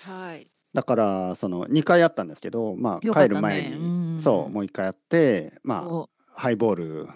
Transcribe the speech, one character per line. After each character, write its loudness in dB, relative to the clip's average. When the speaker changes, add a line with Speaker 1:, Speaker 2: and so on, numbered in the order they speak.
Speaker 1:
は -14
い。 -20
Speaker 2:
だ -2
か 0
ら、 0
そ -6
の、 -4
二 2
回 6
会 6
っ 4
た -4
ん -8
で -14
す -18
け -10
ど、 -4
ま -2
あ、 -4
Speaker 1:
よ 0
か 6
っ 8
た -
ね。 -
Speaker 2:
帰 2
る -2
前 0
に、 -8
Speaker 1:
う -8
ん -4
う -4
ん -2
う -4
ん。 -6
Speaker 2:
そ 2
う、 -10
も -2
う -2
一 -8
回 -4
会 -2
っ -14
て、 0
ま -4
あ、 -10
Speaker 1:
お。 -8
Speaker 2:
ハ -2
イ 2
ボ 2
ー 2
ル -8